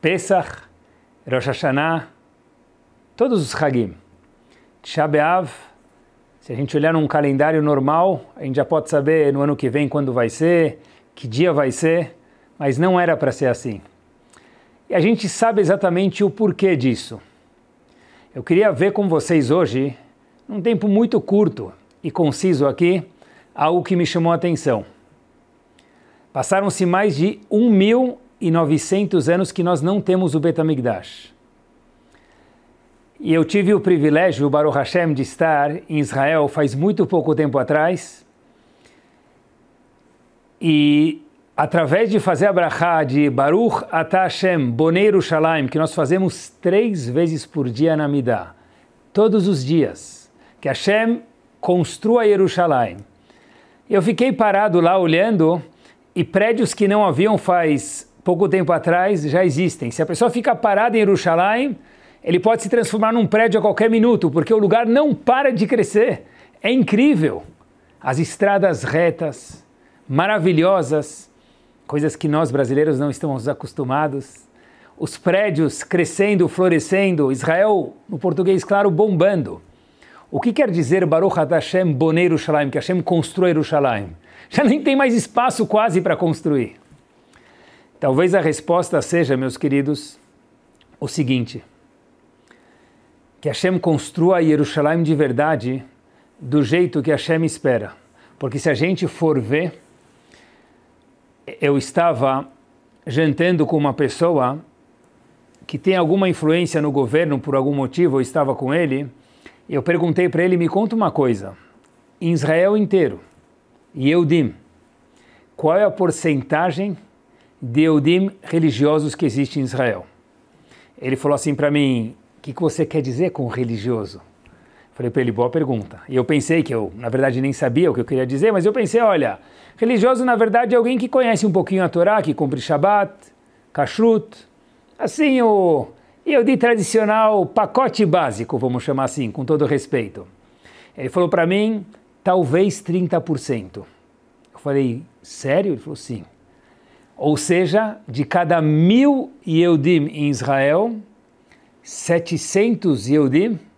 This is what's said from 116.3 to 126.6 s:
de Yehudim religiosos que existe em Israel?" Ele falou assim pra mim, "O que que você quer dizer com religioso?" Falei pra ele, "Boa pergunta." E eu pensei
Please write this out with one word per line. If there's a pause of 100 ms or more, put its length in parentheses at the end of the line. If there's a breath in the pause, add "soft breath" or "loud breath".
de
Yehudim (120)
religiosos
que
existe
em
Israel?" (920 soft breath)
Ele
falou
assim
pra
mim, (220)
"O
que
que
você
quer
dizer
com
religioso?" (720 soft breath)
Falei
pra
ele,
"Boa
pergunta."
E
eu
pensei